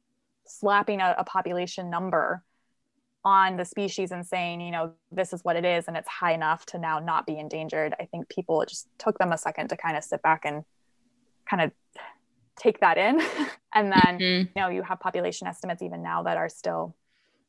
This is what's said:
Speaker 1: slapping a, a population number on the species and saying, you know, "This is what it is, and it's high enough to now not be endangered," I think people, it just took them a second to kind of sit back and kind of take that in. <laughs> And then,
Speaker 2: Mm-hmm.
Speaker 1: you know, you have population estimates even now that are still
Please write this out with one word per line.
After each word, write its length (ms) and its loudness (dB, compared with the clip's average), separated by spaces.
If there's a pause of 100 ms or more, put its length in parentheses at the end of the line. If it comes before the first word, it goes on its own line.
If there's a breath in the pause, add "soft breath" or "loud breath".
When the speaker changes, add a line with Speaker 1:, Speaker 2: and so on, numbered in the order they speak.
(460)
Speaker 1:
slapping 540 2
a, 180 4
a 60 0
population 680 -4
number 540 0 (800)
on 320 6
the 80 -2
species 480 -4
and 140 -8
saying, 340 -4
you 120 -8
know, 200 -4 (180)
"This 220 -2
is 140 -8
what 100 2
it 80 0
is, 240 2
and 80 -6
it's 140 -8
high 240 0
enough 340 0
to 120 -10
now 200 -2
not 260 -2
be 140 -6
endangered," 580 -4
I 80 -8
think 220 -10
people, 340 0
it 80 -2
just 180 -14 (100)
took 200 -2
them 140 2
a 60 0
second 320 -6
to 80 -4
kind 180 -2
of 80 -4
sit 180 -6
back 220 4
and 220 -4 (840)
kind 120 2
of 100 2 (840 loud breath)
take 220 2
that 180 6
in. 280 4
<laughs> 60 -4 (440 loud breath)
And 160 4
then, 280 6
Speaker 2:
Mm-hmm. 360 4
Speaker 1:
you 60 0
know, 80 2
you 140 -2
have 160 -4
population 480 -4
estimates 340 -6
even 220 -8
now 200 -2
that 140 0
are 100 -2
still 480 -6 (540)